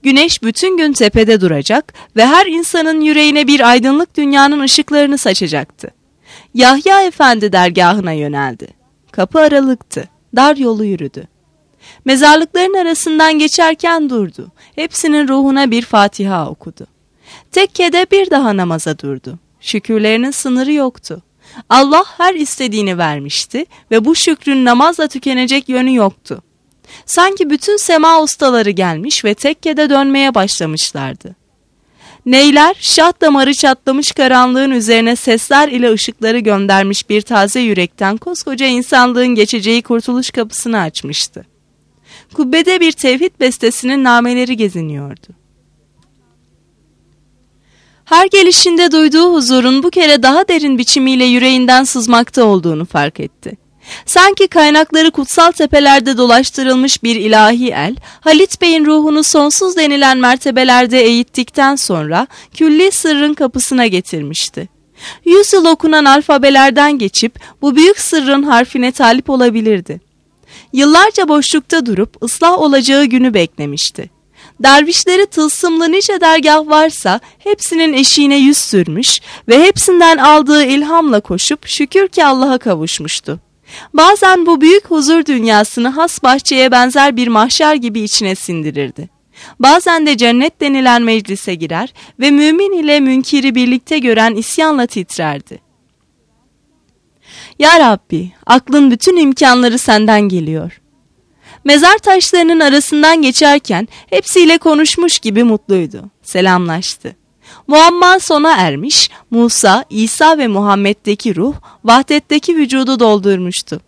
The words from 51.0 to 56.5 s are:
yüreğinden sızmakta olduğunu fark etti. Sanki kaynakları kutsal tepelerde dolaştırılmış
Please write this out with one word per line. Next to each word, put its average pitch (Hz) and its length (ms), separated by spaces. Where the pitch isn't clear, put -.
yüreğinden 254 600
sızmakta 240 600
olduğunu 170 400
fark 151 360
etti. - 360
Sanki 392 420
kaynakları 311 600
kutsal 330 420
tepelerde 277 640
dolaştırılmış 254 840